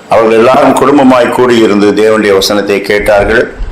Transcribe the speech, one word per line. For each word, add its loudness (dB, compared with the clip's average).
அவர்கள் 2
எல்லாரும் 2
குடும்பமாய் 2
கூடியிருந்து 0
தேவனுடைய 0
வசனத்தை -2
கேட்டார்கள். -2